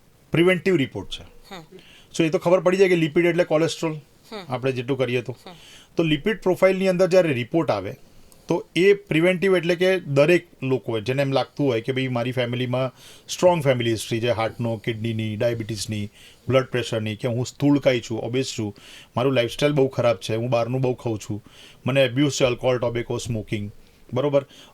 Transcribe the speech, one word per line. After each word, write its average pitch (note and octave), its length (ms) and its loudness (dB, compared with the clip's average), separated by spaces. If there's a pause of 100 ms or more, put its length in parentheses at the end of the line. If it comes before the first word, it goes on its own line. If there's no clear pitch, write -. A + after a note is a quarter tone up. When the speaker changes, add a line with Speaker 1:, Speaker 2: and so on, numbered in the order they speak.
(320)
Speaker 1:
પ્રિવેન્ટિવ F3+ 440 4
રિપોર્ટ A2 340 -4
છે. - 440 -16
Speaker 2:
હમ. E3 100 -16 (540)
Speaker 1:
So, E3 60 2
એ E3 40 2
તો E3+ 100 0
ખબર F3+ 220 2
પડી F3+ 160 2
જાય F#3+ 120 6
કે F3+ 80 4
લિપિડ E3 300 2
એટલે F3 180 2
કોલેસ્ટ્રોલ, D#3+ 500 -2 (380)
Speaker 2:
હમ. G3+ 160 -14
Speaker 1:
આપણે C3 240 -2
જેટલું B2 260 -4
કરીએ B2 240 -2
તો. A#2+ 140 -12 (100)
Speaker 2:
હમ. F2+ 80 -18 (420)
Speaker 1:
તો E3+ 60 2
લિપિડ D#3+ 400 0
પ્રોફાઇલની F#3+ 460 2
અંદર F#3 180 4
જ્યારે E3+ 260 4
રિપોર્ટ B2 380 0
આવે, G#2 260 -4 (520)
તો E3+ 280 -2
એ F#3+ 160 6
પ્રિવેન્ટિવ F#3 640 2
એટલે F3 180 0
કે F#3 260 2
દરેક D3+ 460 4 (160)
લોકોએ, B2+ 380 -2
જેને B2+ 220 -2
એમ C3+ 100 -2
લાગતું C3+ 340 0
હોય C3+ 140 2
કે - 120 -4
ભાઈ, C3 160 -2
મારી B2 240 -2
ફેમિલીમાં B2 640 -2 (340)
સ્ટ્રોંગ F3 340 2
ફેમિલી B2 280 0
હિસ્ટ્રી A2+ 300 -4
છે, A#2+ 100 0
હાર્ટનો, A2+ 460 -4
કિડનીની, A2 600 -4
ડાયાબિટીસની, A2 760 -4 (380)
બ્લડ B2+ 160 4
પ્રેશરની, A2 520 -4
કે B2+ 120 -6
હું B2 180 -4
સ્થૂળકાય C#3 540 2
છું, A2 200 -8
ઓબેસ B2+ 380 -4
છું, G#2+ 180 -6 (400)
મારું C3 160 2
લાઇફસ્ટાઇલ B2+ 400 0
બહુ C3+ 160 2
ખરાબ A#2+ 280 0
છે, - 200 -6
હું A#2 140 -4
બહારનું A#2 300 -2
બહુ B2+ 140 0
ખાઉં A2+ 240 -6
છું, G#2 260 -10 (420)
મને C3+ 180 2
એબ્યુઝ C3 280 0
છે, C#3+ 120 0
આલ્કોહોલ, B2 340 0
ટોબેકો, A#2+ 400 -4
સ્મોકિંગ, G#2+ 520 -6 (420)
બરોબર, C#3 340 0 (280)